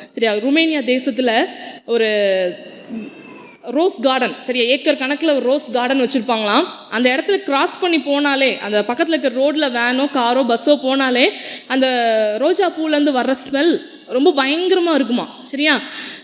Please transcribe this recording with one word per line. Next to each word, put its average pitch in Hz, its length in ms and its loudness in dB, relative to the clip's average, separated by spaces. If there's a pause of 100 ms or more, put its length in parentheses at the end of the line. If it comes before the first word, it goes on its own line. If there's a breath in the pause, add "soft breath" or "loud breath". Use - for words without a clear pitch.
(120)
சரியா? 220 220 0
ருமேனியா 285 500 0
தேசத்துல 247 640 0 (400 loud breath)
ஒரு 208 680 0 (1080)
ரோஸ் 262 400 -2
கார்டன், 262 400 2
சரியா, 247 220 0
ஏக்கர் 269 340 2
கணக்குல 285 320 -2
ஒரு 277 100 2
ரோஸ் 262 320 0
கார்டன் 247 300 0
வச்சிருப்பாங்களாம். 226 600 0 (260)
அந்த 247 260 2
இடத்துல 330 220 0
கிராஸ் 294 420 -2
பண்ணி 339 180 0
போனாலே, 269 600 0
அந்த 208 300 0
பக்கத்துல 247 200 -2
இருக்கிற 277 440 0
ரோட்ல 285 40 -2
வேனோ 254 580 0
காரோ 247 300 2
பஸ்ஸோ 233 400 2
போனாலே 262 460 2 (380 loud breath)
அந்த 262 200 2 (520)
ரோஜா 339 320 2
பூலேருந்து 302 440 0
வர்ற 247 200 0 (140)
ஸ்மெல் 294 320 2 (260)
ரொம்ப 277 360 2
பயங்கரமா 339 500 0
இருக்குமா. 240 520 -2
சரியா? 285 360 0 (420 loud breath)